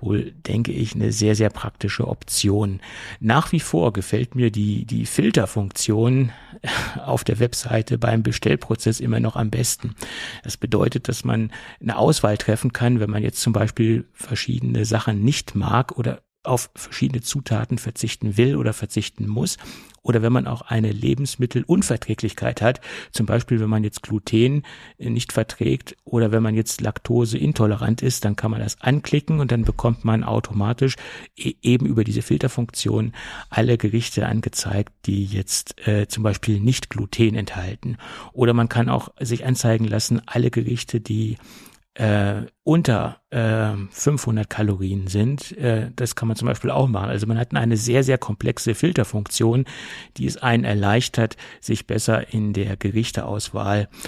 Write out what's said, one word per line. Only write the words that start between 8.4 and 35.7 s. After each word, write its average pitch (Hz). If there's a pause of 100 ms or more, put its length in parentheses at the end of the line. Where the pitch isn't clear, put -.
immer 117
noch 113
am 113
besten. 120 (480)
Das -
bedeutet, 113
dass 123
man 113 (280)
eine 117
Auswahl 110
treffen 110
kann, 120
wenn 107
man 104
jetzt 113
zum 117
Beispiel 110
verschiedene 120
Sachen 110
nicht -
mag 104
oder 123 (240)
auf 127
verschiedene -
Zutaten 113
verzichten 110
will 127
oder 117
verzichten -
muss. 110 (460)
Oder 117
wenn 117
man 127
auch 120
eine 110
Lebensmittelunverträglichkeit 127
hat, 123 (300)
zum 113
Beispiel 113
wenn 107
man 110
jetzt 104
Gluten 120 (360)
nicht 120
verträgt -
oder 113
wenn 113
man 110
jetzt 110
laktoseintolerant 117
ist, 127
dann 104
kann 110
man 110
das 110
anklicken 147
und 131
dann 117
bekommt 113
man 113
automatisch 110 (380)
e-, -
eben 123
über 110
diese 107
Filterfunktion 117 (340)
alle 117
Gerichte 107
angezeigt, 101 (140)
die 98
jetzt, -